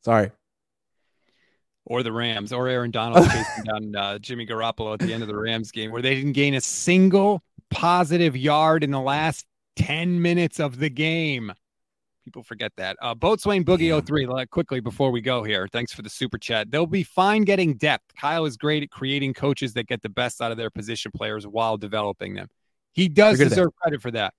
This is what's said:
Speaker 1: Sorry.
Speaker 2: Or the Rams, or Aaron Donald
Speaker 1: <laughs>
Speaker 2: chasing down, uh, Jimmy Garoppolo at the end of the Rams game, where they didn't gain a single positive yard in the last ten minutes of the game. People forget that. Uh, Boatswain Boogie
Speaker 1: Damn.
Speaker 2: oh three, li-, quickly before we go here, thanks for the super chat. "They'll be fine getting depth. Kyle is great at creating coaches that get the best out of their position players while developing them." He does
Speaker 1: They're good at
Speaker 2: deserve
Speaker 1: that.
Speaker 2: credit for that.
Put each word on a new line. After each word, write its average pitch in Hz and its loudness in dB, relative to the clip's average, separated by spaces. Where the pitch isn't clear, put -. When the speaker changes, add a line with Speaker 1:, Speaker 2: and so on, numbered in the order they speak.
Speaker 1:
Sorry. 107 4
Speaker 2:
Or 120 -2
the 113 -4
Rams, 113 -4
or 127 -2
Aaron 120 -2
Donald 113 4
Speaker 1:
<laughs> - 4
Speaker 2:
chasing - -2
down, 107 -6
uh, 101 -6
Jimmy 117 -10
Garoppolo 113 -4
at 107 -8
the 110 -2
end 113 -6
of 107 -8
the 104 -6
Rams 110 -4
game, 110 -8
where 117 -8
they 131 2
didn't 139 -2
gain 143 2
a 131 -2
single 190 4
positive 170 2
yard 151 4
in 139 0
the 135 -2
last 147 -2
ten 170 0
minutes 175 2
of 131 -4
the 151 0
game. 147 -2
People - -18
forget 107 -8
that. 95 -6
Uh, 120 -4
Boatswain 196 0
Boogie 165 2
Speaker 1:
Damn. 156 2
Speaker 2:
oh 147 0
three, 139 -2
li-, 127 -4
quickly 139 -4
before 120 0
we 120 0
go 123 0
here, 101 -2
thanks 120 -4
for - -14
the 104 -14
super 120 -6
chat. 110 -4
"They'll 151 0
be 180 0
fine 202 4
getting 190 4
depth. 131 0
Kyle 156 -2
is 131 -6
great 147 -2
at 147 -12
creating 135 -2
coaches 135 -2
that 117 -4
get 120 -6
the 110 -8
best 120 -4
out 117 -2
of 113 -6
their 113 -6
position 110 -8
players 107 -6
while 110 0
developing 101 -6
them." 95 -10
He 185 2
does 202 6
Speaker 1:
They're 143 8
good - 4
at - 2
Speaker 2:
deserve 180 4
Speaker 1:
that. - -14
Speaker 2:
credit 147 -2
for 123 -6
that. 104 -2